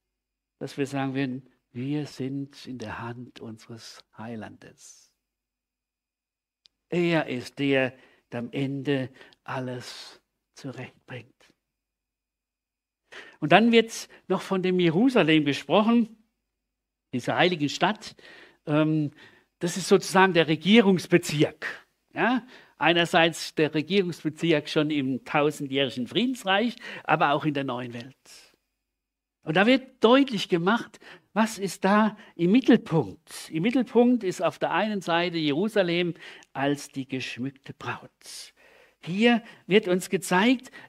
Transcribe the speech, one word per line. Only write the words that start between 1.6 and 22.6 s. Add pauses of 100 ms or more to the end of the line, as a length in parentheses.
wir
sind
in
der
Hand
unseres (140)
Heilandes. (1800)
Er
ist
der, (380)
der
am
Ende (340)
alles (360)
zurechtbringt. (1900)
Und
dann
wird (180)
noch
von
dem
Jerusalem
gesprochen, (960)
dieser
heiligen
Stadt. (500)
Ähm, (480)
das
ist
sozusagen
der
Regierungsbezirk. (260)
Ja? (320)